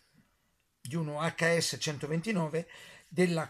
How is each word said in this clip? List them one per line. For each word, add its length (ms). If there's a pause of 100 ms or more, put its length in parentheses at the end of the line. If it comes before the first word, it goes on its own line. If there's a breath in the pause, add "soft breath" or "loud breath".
(800 soft breath)
di 140
uno 260
H 360
S 220
centoventinove 880 (420 loud breath)
della 400